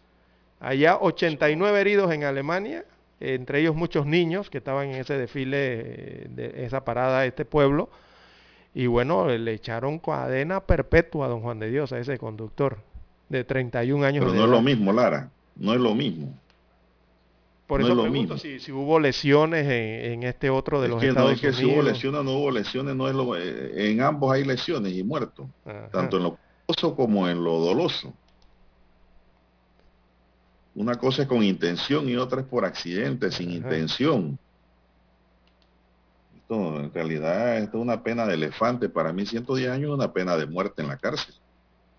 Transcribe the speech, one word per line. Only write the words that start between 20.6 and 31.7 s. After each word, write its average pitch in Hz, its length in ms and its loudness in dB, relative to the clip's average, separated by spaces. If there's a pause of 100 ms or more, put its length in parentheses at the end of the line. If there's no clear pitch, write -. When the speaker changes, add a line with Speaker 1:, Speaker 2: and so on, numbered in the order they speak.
Speaker 1:
de 123 40 2
Speaker 2:
Es 120 60 2
Speaker 1:
los 113 100 0
Speaker 2:
que 135 60 2
no, 131 60 4
Speaker 1:
Estados 131 200 6
Speaker 2:
es 123 80 -2
que 143 120 2
si 127 120 0
hubo 147 80 6
Speaker 1:
Unidos. 139 200 4
Speaker 2:
lesiones 135 260 -2
o 143 40 -2
no 131 100 -2
hubo 143 180 0
lesiones, 131 440 -4
no 131 140 -2
es 135 60 -2
lo, 123 200 0
eh, 85 560 -2
en 110 100 2
ambos 143 300 2
hay 135 140 2
lesiones 127 480 -2
y 92 100 -4
muertos, 135 440 -6 (180)
Speaker 1:
Ajá. 107 260 -14
Speaker 2:
tanto 95 260 0
en 90 60 2
lo 85 140 -2 (300)
culposo - 280 0
como 104 320 2
en 85 160 -2
lo 82 140 2
doloso. 90 560 0 (2500)
Una 117 200 -2
cosa 131 280 0
es 135 40 -2
con 123 140 2
intención 98 640 0